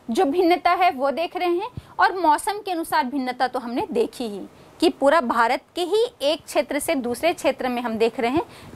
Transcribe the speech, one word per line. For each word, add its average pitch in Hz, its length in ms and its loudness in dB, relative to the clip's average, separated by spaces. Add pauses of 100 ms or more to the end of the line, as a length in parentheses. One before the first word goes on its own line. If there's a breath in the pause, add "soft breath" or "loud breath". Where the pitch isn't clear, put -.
(100)
जो 254 140 2
भिन्नता 349 460 2
है 359 200 4
वो 269 200 0
देख 330 260 -4
रहे 349 200 0
हैं, 415 120 -4 (320 loud breath)
और 370 160 4
मौसम 330 360 2
के 415 180 -8
अनुसार 320 340 -2
भिन्नता 254 440 -2
तो 262 100 -6
हमने 254 320 -4
देखी 233 380 -2
ही 202 120 -8 (400 loud breath)
कि 320 80 4
पूरा 285 320 4
भारत 240 420 0 (120)
के 330 80 -4
ही 415 240 0 (160)
एक 302 220 0
क्षेत्र 294 340 -2
से 330 160 -2
दूसरे 247 380 0
क्षेत्र 262 360 -2
में 247 140 -4
हम 233 120 -4
देख 226 260 0
रहे 233 100 0
हैं 311 120 0 (340 loud breath)